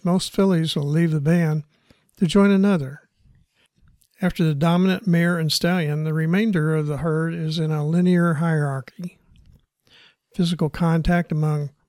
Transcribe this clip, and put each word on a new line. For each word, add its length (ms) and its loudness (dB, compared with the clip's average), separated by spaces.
most 260 0
fillies 420 0
will 140 -4
leave 240 2
the 80 0
band 440 0
to 120 0
join 240 4
another. 500 0
After 240 0
the 100 0
dominant 500 0
mare 320 2
and 140 -2
stallion, 540 -2
the 80 -4
remainder 640 0
of 120 -2
the 100 -4
herd 360 -2
is 260 -4
in 120 -2
a 140 -2
linear 500 2
hierarchy. 840 -4
Physical 340 0
contact 640 0
among 400 -2